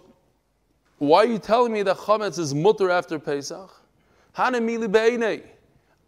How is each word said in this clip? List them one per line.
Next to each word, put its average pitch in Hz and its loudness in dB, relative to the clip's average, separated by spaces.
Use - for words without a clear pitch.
why 156 4
are - 4
you 233 -2
telling 226 0
me 208 -2
that 190 0
chametz 202 -2
is 147 -4
mutter 190 2
after 175 -2
Pesach? 151 -8
Hanemili 233 -2
beinei. 220 0